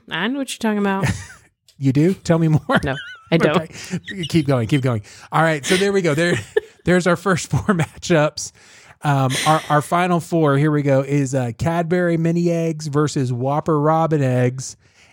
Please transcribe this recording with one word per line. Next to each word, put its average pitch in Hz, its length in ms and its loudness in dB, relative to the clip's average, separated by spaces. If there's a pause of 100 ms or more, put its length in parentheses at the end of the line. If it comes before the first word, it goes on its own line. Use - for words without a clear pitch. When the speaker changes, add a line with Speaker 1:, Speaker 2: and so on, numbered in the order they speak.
(100)
Speaker 1:
I 175 180 -4
know 277 100 -4
what 269 120 -6
you're - 80 -10
talking 214 200 -2
about. 196 320 -2
Speaker 2:
<laughs> - 60 -4 (600)
You 135 140 0
do? 160 220 2
Tell 165 240 0
me 165 100 2
more. 156 360 2
Speaker 1:
No, 135 120 -2 (340)
I 165 60 2
don't. 156 180 4 (160)
Speaker 2:
Okay. - 600 -10
Keep 160 160 2
going. 127 200 0
Keep 143 140 0
going. 120 220 -2 (280)
All 156 120 2
right. 156 200 0
So 185 140 0
there 196 160 0
we 196 80 2
go. 165 140 0
There, 170 180 0 (280)
<laughs> - 260 -18
there's 175 200 2
our 175 100 2
first - 340 -2
four 131 100 0
<laughs> - 140 -8
matchups. - 800 -2 (500)
Um, 135 280 2 (160)
our, 156 220 4
our 147 140 2
final 175 380 0
four, 151 360 2
here 151 140 2
we 147 100 0
go, 139 220 2
is, 139 320 0
uh, 127 240 -2
Cadbury 170 580 0
Mini 170 340 0
Eggs 165 360 -2
versus 143 440 0
Whopper 139 480 -2
Robin 156 440 2
Eggs 127 560 -2 (340)